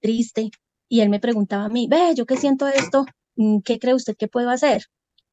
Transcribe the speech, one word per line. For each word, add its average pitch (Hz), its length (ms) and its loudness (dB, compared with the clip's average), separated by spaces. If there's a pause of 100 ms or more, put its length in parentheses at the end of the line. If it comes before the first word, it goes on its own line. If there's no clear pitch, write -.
triste, 220 500 -2 (380)
y 233 120 4
él 208 80 4
me 208 100 2
preguntaba 208 460 -2
a 214 40 -6
mí, 233 200 -2
"Ve, 339 260 4
yo 240 100 -4
que 262 120 -2
siento 277 300 0
esto, 277 380 0 (300)
mm, 214 260 2
¿qué 233 180 -4
cree 247 140 0
usted 247 240 -2
que 214 100 -4
puedo 240 220 -2
hacer?". 254 340 0 (500)